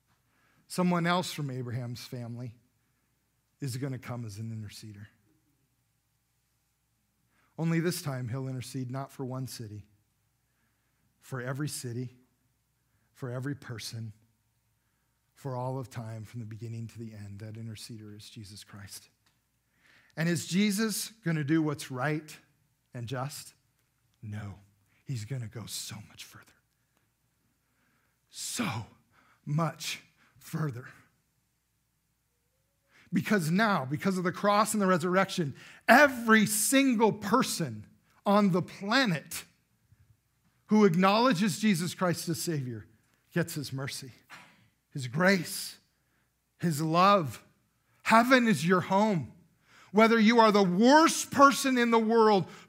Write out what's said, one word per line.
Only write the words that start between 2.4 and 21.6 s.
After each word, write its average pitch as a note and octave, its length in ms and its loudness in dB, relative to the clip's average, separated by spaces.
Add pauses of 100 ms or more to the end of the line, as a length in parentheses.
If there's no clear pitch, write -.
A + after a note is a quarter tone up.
is B2+ 160 -6
gonna C3 220 -6
come A#2+ 260 -10
as G#2 140 -12
an A2+ 120 -10
interceder. G#2+ 560 -14 (2500)
Only E3 220 0
this E3+ 220 -4
time, B2+ 260 -6
he'll C3 200 -6
intercede B2+ 420 -8
not C3+ 220 -10
for C#3 120 -10
one B2+ 220 -8
city, G#2 380 -14 (1400)
for B2+ 200 -12
every C3+ 280 -6
city, B2 420 -10 (1040)
for C3 140 -12
every C3 240 -6
person, A2+ 580 -12 (1200)
for B2+ 220 -10
all C3 220 -6
of A#2+ 120 -10
time, A2 340 -12
from A#2+ 160 -14
the A2 60 -10
beginning A2+ 400 -12
to G#2+ 120 -18
the A2 140 -14
end. G2+ 280 -16
That A2 140 -14
interceder G#2+ 640 -14
is G#2+ 120 -20
Jesus G2+ 340 -18
Christ. - 460 -20 (1080)
And D#3+ 120 -2
is E3+ 180 -4
Jesus G#3 680 -2 (120)
gonna D#3+ 200 -2
do D#3+ 180 2